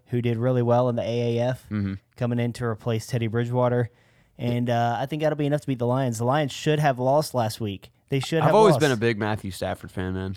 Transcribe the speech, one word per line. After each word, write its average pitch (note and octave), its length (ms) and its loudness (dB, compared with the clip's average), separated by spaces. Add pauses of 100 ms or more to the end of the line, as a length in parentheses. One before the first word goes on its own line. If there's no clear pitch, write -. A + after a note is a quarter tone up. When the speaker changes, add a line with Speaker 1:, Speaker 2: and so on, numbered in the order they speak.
Speaker 1:
who B2 140 -2
did A#2+ 160 0
really B2 260 0
well A#2+ 260 4
in A#2 80 -2
the A2+ 60 -4
A A#2 360 -2
A A#2 40 0
F B2 280 -4
Speaker 2:
Mm-hmm. G2+ 240 -4 (220)
Speaker 1:
coming A#2+ 240 -2
in A#2+ 140 -2
to B2 100 -8
replace A2+ 420 -4
Teddy A#2 220 -2
Bridgewater. A#2+ 640 0 (480)
And, A#2+ 300 -2
uh, A#2 300 0
I C3+ 80 -4
think D3+ 160 -6
that'll D3+ 160 0
be D3 80 0
enough C#3+ 140 0
to - 80 -12
beat C3 100 -2
the A#2+ 80 -2
Lions. B2 320 0
The A#2 60 -2
Lions C#3 260 0
should D3+ 300 0
have C#3 180 2
lost C3+ 360 2
last A2+ 260 -2
week. G2+ 300 -8 (180)
They C#3 100 -2
should D#3+ 220 0
have D#3 80 6
Speaker 2:
I've E3 80 6
always G#3+ 160 8
Speaker 1:
lost. B2+ 80 4
Speaker 2:
been D3 100 4
a B2 60 2
big A2+ 200 2
Matthew G#2 360 -2
Stafford F#2+ 400 -8
fan, F#2 220 -4
man. F#2+ 220 -4